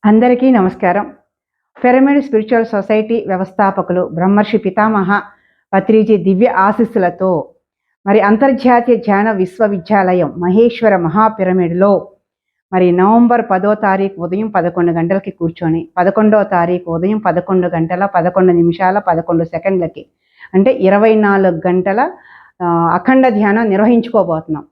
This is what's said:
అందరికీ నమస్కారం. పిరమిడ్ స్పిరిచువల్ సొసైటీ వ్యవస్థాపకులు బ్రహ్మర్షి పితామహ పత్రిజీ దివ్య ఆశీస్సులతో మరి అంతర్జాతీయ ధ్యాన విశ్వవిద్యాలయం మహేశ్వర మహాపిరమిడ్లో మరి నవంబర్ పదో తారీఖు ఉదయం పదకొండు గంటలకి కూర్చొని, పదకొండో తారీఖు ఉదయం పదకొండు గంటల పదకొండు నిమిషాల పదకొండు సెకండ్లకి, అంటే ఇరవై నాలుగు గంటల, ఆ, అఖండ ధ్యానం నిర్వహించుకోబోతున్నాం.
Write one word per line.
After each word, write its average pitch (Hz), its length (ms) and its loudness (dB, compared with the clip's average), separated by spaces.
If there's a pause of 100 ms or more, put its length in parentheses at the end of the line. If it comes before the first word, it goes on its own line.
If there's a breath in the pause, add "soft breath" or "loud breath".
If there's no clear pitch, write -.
అందరికీ 247 440 4
నమస్కారం. 185 600 0 (720)
పిరమిడ్ 269 400 2
స్పిరిచువల్ 226 420 -2
సొసైటీ 214 600 -2
వ్యవస్థాపకులు 190 840 -2
బ్రహ్మర్షి 196 460 0
పితామహ 202 640 -2 (500 soft breath)
పత్రిజీ 214 440 2
దివ్య 190 320 2
ఆశీస్సులతో 190 1000 -2 (580)
మరి 208 140 4
అంతర్జాతీయ 240 760 2
ధ్యాన 208 340 0
విశ్వవిద్యాలయం 185 1080 -2
మహేశ్వర 214 580 2
మహాపిరమిడ్లో 185 1120 0 (640)
మరి 185 200 2
నవంబర్ 226 580 4
పదో 196 240 0
తారీఖు 196 480 -2
ఉదయం 190 260 -6
పదకొండు 175 440 -2
గంటలకి 170 380 -4
కూర్చొని, 165 680 -4
పదకొండో 208 460 2
తారీఖు 180 480 -2
ఉదయం 185 280 -2
పదకొండు 180 500 -2
గంటల 175 380 -4
పదకొండు 180 460 0
నిమిషాల 175 460 0
పదకొండు 165 460 -2
సెకండ్లకి, 170 640 -6 (480 loud breath)
అంటే 185 180 4
ఇరవై 202 420 2
నాలుగు 196 540 0
గంటల, 196 420 -2 (520 loud breath)
ఆ, 170 320 0
అఖండ 262 340 2
ధ్యానం 214 400 0
నిర్వహించుకోబోతున్నాం. 196 1040 0